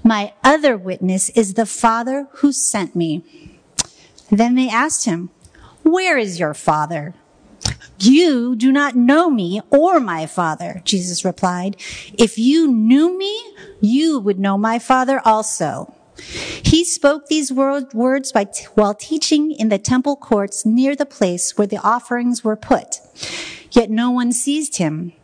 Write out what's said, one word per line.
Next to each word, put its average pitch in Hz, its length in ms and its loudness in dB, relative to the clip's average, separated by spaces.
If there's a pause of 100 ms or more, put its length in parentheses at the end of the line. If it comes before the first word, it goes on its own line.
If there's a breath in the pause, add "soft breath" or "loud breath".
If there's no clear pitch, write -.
My 214 300 -8 (100)
other 277 340 2
witness 185 540 -4
is 196 240 -2
the 226 120 0
Father 240 600 -2 (100)
who 285 140 2
sent - 440 -4
me." 165 260 -4 (1080 loud breath)
Then 233 240 4
they 254 160 2
asked 254 340 0
him, 175 260 -4 (520 soft breath)
"Where 349 340 4
is 190 240 -2
your 151 140 -2
Father?" 151 600 -2 (840 loud breath)
"You 254 560 4
do 240 180 2
not 285 240 0
know 285 320 4
me 208 320 -2 (100)
or 320 300 4
my 170 260 -4
Father," 170 580 -4
Jesus 180 400 -4
replied. 180 520 -2 (400 loud breath)
"If 220 220 2
you 294 300 2
knew 269 500 2
me, 403 160 -4 (460 loud breath)
you 277 400 2
would 196 180 -2
know 196 180 0
my 226 220 -2
Father 254 460 0
also." 214 680 -2 (720 loud breath)
He 330 220 4
spoke 294 420 0
these 302 260 -2
wor-, 269 420 0
words 254 380 0
by 202 120 2
t-, - 300 -12
while 208 200 4
teaching 311 580 -2
in 220 160 -2
the 202 100 2
temple 254 380 0
courts 202 500 -2
near 262 300 2
the 285 100 -2
place 180 500 -2
where 208 100 2
the 202 120 -6
offerings 240 640 -2
were 214 140 -2
put. - 440 -4 (680 loud breath)
Yet 226 180 2
no 233 220 0
one 247 220 0
seized 285 460 -4
him 165 340 -4 (120)